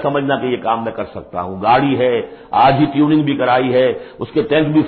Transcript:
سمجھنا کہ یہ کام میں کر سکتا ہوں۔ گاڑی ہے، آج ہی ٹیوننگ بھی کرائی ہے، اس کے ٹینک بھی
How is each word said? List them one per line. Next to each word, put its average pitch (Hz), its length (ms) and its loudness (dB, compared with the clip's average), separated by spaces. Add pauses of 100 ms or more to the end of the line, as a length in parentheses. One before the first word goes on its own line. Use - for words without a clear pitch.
سمجھنا 139 360 -2
کہ 127 80 -6
یہ 123 100 -2
کام 113 280 -4
میں 113 80 -6
کر 107 120 -8
سکتا 90 380 -10
ہوں۔ 92 200 -8
گاڑی 127 360 2
ہے، 120 380 -2 (140)
آج 131 300 4
ہی 151 40 4
ٹیوننگ 151 380 2
بھی 139 140 -2
کرائی 127 380 0
ہے، 127 340 0 (100)
اس 120 140 -10
کے 156 100 0
ٹینک 147 260 0
بھی 151 200 2